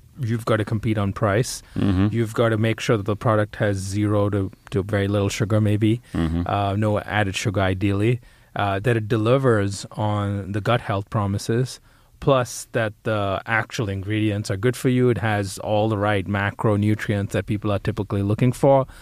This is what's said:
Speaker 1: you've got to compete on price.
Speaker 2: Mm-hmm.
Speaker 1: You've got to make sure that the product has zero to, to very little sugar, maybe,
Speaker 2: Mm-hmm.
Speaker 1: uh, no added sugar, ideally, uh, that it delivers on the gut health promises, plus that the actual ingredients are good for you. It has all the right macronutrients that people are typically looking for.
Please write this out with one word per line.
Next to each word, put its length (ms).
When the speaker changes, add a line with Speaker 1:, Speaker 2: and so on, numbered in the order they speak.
Speaker 1:
you've 240
got 140
to 60
compete 340
on 140
price. 500
Speaker 2:
Mm-hmm. 360
Speaker 1:
You've 220
got 160
to 80
make 200
sure 180
that 100
the 100
product 400
has 220
zero 520
to, 200
to 120
very 260
little 220
sugar, 300
maybe, 400
Speaker 2:
Mm-hmm. 340
Speaker 1:
uh, 300
no 240
added 340
sugar, 280
ideally, 580
uh, 260
that 160
it 120
delivers 840
on 600
the 80
gut 220
health 280
promises, 720
plus 520
that 200
the 440
actual 420
ingredients 640
are 40
good 200
for 120
you. 200
It 100
has 400
all 300
the 100
right 280
macronutrients 1040
that 160
people 260
are 80
typically 420
looking 300
for. 340